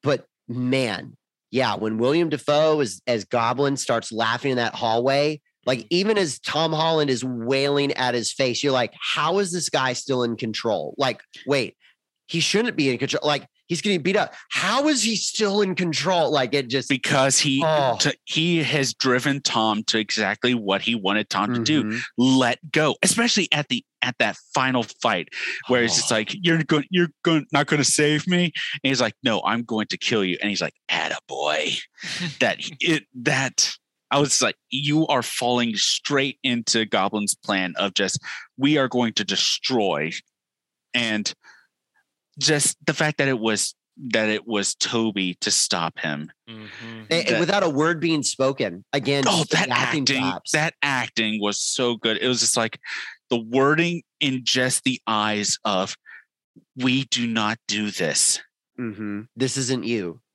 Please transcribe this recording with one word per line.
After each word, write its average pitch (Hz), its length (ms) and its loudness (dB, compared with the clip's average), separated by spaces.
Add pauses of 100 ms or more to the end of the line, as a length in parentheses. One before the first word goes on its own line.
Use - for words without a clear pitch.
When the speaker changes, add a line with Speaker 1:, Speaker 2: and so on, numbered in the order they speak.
Speaker 1:
But 135 220 0 (220)
man, 123 680 -2 (360)
yeah, 117 240 0
when 110 240 -2
William 156 300 2
Dafoe 151 520 2
as, 113 260 -4
as 113 180 0
Goblin 127 520 0
starts 117 340 -2
laughing 113 400 0
in 127 60 0
that 117 180 -2
hallway, 135 680 0 (240)
like, 127 140 0
Speaker 2:
Mm-hmm. - 120 -14
Speaker 1:
even 202 260 2
as 175 220 0
Tom 160 340 -2
Holland 156 360 2
is 123 140 0
wailing 135 680 0
at 127 220 0
his 117 180 -2
face, 127 300 0
you're 139 100 2
like, 123 260 0
"How 170 400 0
is 190 120 0
this 170 180 -4
guy 131 240 0
still 127 300 0
in 117 120 0
control? 107 600 -2
Like, 131 240 0 (260)
wait, 127 300 0 (500)
he 170 120 -2
shouldn't 214 360 0
be 139 140 2
in 120 80 0
control. - 280 -4
Like, 147 220 0 (200)
he's 170 140 -4
getting 196 200 0
beat 185 160 2
up. 175 160 0 (160)
How 247 400 0
is 254 140 2
he 220 120 0
still 202 460 0
in 190 140 2
control?" 165 560 0
Like, 135 220 0
it 139 140 0
just 127 220 -2
Speaker 2:
Because 135 500 4
he, 139 260 2
Speaker 1:
Oh. 143 340 2
Speaker 2:
t-, 143 120 2 (140)
he 165 380 2
has 135 300 0
driven 131 480 0
Tom 110 420 0
to - 160 0
exactly 107 540 0
what 98 280 0
he 117 140 0
wanted 101 340 0
Tom 104 240 0
to 120 100 0
do. 139 200 2
Speaker 1:
Mm-hmm. 110 160 -4 (180)
Speaker 2:
Let 131 540 4
go, 151 320 2
especially 220 500 2
at 147 160 -2
the, 120 160 -4 (160)
at 123 180 -4
that 107 160 2 (180)
final 127 300 2 (180)
fight 101 280 0 (380)
where 123 140 4
it's 117 140 2
just - 160 0
Speaker 3:
Oh. 117 40 2
Speaker 2:
like, 110 260 -2
"You're 165 220 2
go-, 147 260 2
you're 175 220 2 (120)
go-, 160 200 2 (100)
not 143 140 2
gonna 143 180 2
save 151 420 2
me." 180 180 2 (380)
And 135 60 2
he's 131 100 0
like, 113 240 0
"No, 113 220 2
I'm 117 180 0
going 110 240 -2
to 90 100 -6
kill 107 280 0
you." 90 160 0
And 104 80 -2
he's 90 120 -2
like, 78 140 -4 (160)
"Attaboy." 76 880 -2 (300)
Speaker 3:
<laughs> 175 320 -8
Speaker 2:
That, 110 160 2 (240)
it, 151 220 0 (180)
that, 135 500 0 (400)
I 143 80 4
was 143 240 2
like, 110 140 0 (120)
"You 143 380 0
are 127 160 2
falling 120 520 0
straight 139 680 -2
into 120 420 0
Goblin's 101 480 0
plan 92 440 -2
of 98 180 -2
just, 98 240 0 (380)
we 143 200 4
are 131 100 2
going 120 260 0
to 104 100 -2
destroy." 92 880 0 (840)
And 110 400 -2 (1080)
just 147 460 2
the 160 80 0
fact 151 260 0
that 139 80 2
it 131 120 0
was, 110 360 0 (340)
that 110 200 2
it 107 180 -2
was 104 280 -2
Toby 101 640 0
to 101 100 -2
stop - 480 0
him. 76 320 -6 (180)
Speaker 3:
Mm-hmm. 110 360 -16 (240)
Speaker 1:
And, - 20 0
and 165 160 0
Speaker 2:
That 113 120 2
Speaker 1:
without 190 240 2
a 165 60 2
word 156 300 2
being 160 240 0
spoken, 123 600 -2 (100)
again, 139 340 0
Speaker 2:
Oh, 196 120 2
Speaker 1:
just 156 120 -2
the 156 60 2
Speaker 2:
that 127 120 0
Speaker 1:
acting 127 340 0
Speaker 2:
acting, 131 180 2
Speaker 1:
chops. 90 300 -4
Speaker 2:
that 156 300 2
acting 113 600 -2
was 104 200 -2
so 120 340 0
good. 110 220 -2
It 113 100 0
was 123 120 0
just - 180 2
like 113 220 -2 (500)
the 123 100 2
wording 147 640 2 (160)
in 131 240 -2
just 127 400 0
the 127 240 -2
eyes 107 560 0
of, 95 320 -2 (800)
"We 127 300 0
do 120 220 -2
not 110 300 0 (100)
do 104 240 -2
this. - 480 0 (400)
Speaker 1:
Mm-hmm. 104 420 -8 (140)
This 127 220 -2
isn't 127 260 -2
you. 101 380 -4 (140)